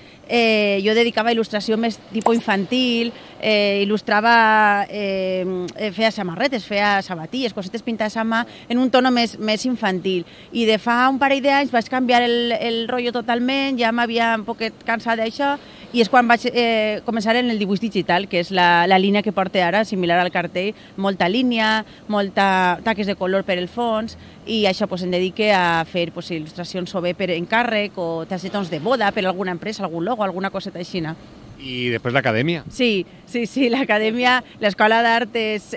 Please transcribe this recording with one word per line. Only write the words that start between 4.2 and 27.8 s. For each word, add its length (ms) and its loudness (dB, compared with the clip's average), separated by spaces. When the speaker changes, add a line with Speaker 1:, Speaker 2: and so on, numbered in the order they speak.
Speaker 1:
eh, 760 -2
eh, 140 -4
feia 200 0
samarretes, 540 -4
feia 360 0
sabatilles, 520 -6
cosetes 280 -8
pintades 360 -4
a 60 0
mà, 220 -2
en 80 0
un 140 2
tono 200 4
més, 280 0
més 260 -2
infantil. 600 -2
I 140 0
de 120 4
fa 320 2
un 100 0
parell 220 2
d'anys 300 2
vaig 180 0
canviar 320 4
el, 380 2
el 280 -2
rotllo 240 -2
totalment, 680 0
ja 120 2
m'havia 460 0
un 80 -8
poquet 280 -6
cansat 340 -2
d'això, 380 -2
i 80 4
és 80 2
quan 180 6
vaig, 260 4
eh, 520 0
començar 300 0
en 160 0
el 80 -2
dibuix 220 0
digital, 460 0
que 120 0
és 120 -2
la, 360 4
la 100 6
línia 240 2
que 100 -2
porto 300 -2
ara, 240 2
similar 340 2
al 120 0
cartell, 420 -2
molta 320 0
línia, 560 0
molta 760 2
taques 240 -2
de 80 -2
color 280 0
per 160 -2
el 100 -4
fons, 480 -4
i 200 0
això, 220 0
pues, 160 -6
em 80 -4
dedique 420 0
a 320 2
fer, 260 -4
pues, 200 -10
il·lustracions 640 -8
o 60 -4
bé 140 -2
per 160 -4
encàrrec 640 -2